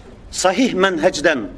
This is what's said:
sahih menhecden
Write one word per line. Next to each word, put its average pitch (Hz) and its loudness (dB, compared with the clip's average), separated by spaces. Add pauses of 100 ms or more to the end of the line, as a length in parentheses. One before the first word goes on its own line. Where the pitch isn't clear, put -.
(320)
sahih 185 0
menhecden 170 0 (180)